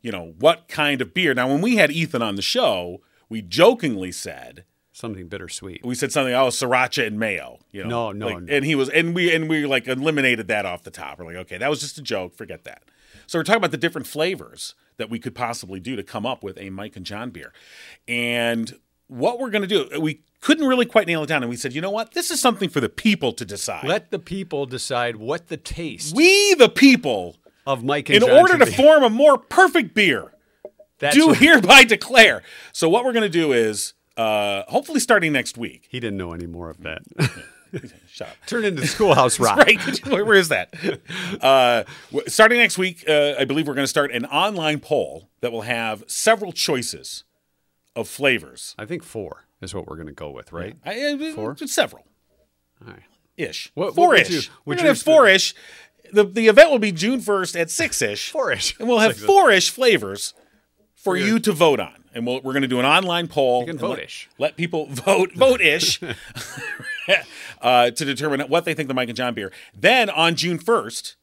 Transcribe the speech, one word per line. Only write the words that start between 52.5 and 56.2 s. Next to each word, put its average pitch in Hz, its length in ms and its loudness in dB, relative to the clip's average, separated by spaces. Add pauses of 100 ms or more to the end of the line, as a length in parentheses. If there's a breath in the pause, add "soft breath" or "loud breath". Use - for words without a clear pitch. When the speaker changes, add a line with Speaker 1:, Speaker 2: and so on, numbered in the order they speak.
Speaker 2:
All 117 80 -18
right. - 80 -20 (360)
Speaker 1:
Ish. - 360 -10
Speaker 2:
What, 185 140 -4
what - 80 -8
Speaker 1:
Four-ish. 262 340 6
Speaker 2:
would 180 40 -2 (120)
you, - 40 -20 (160)
Speaker 1:
We're - 60 -8
Speaker 2:
would 349 60 -2
Speaker 1:
gonna 339 100 2
Speaker 2:
you 269 60 4
Speaker 1:
have - 80 -4
four-ish. 240 540 6 (580 loud breath)
The, 208 100 6